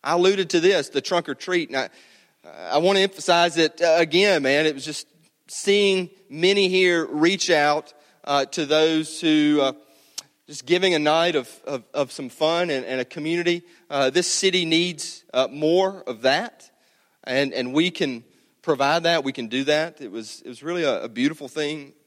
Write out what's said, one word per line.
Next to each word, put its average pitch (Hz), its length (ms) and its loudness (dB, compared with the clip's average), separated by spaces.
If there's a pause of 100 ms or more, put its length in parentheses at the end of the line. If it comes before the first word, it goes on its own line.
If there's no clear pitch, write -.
I 147 120 -2
alluded 185 360 2
to 170 100 2
this, 175 280 2
the 139 120 -4
trunk 170 280 -2
or 139 80 -8
treat, 175 320 -4
and 135 100 -4
I, 123 100 -4 (800)
I 135 80 2
wanna 190 220 2
emphasize 175 560 2
that, 160 260 0
uh, 165 160 4
again, 170 460 2
man, 143 220 2
it 151 80 0
was 135 100 -12
just - 240 -12 (400)
seeing 196 640 0 (200)
many 185 380 2
here 180 360 2
reach 170 460 0
out, 151 420 2 (300)
uh, 143 220 0
to 156 220 -6
those 156 540 2
who, 151 400 4
uh, 135 120 2 (760)
just 143 180 -16
giving 180 300 2
a 156 60 2
night 160 340 2
of, 127 160 -4 (140)
of, 135 180 -8 (100)
of 139 200 -4
some 135 160 -12
fun 165 420 0
and, 131 160 -4
and 131 140 -4
a 123 40 -2
community. 170 600 -4 (260)
Uh, 139 200 0
this 175 180 0
city 185 360 0
needs, 165 600 -2 (100)
uh, 127 160 2
more 175 560 0
of 113 160 -10
that, 156 480 -2 (540)
and, 135 280 -2
and 123 220 -6
we 170 160 2
can 135 320 -4 (400)
provide 147 400 0
that, 165 220 2
we 135 80 -2
can 120 160 -8
do 131 160 -2
that. 156 360 0
It 110 120 -12
was, 110 300 -12
it - 60 -16
was 120 140 -16
really 170 220 -4
a, 123 180 0
a 120 60 -10
beautiful 135 400 -4
thing 147 460 -8 (120)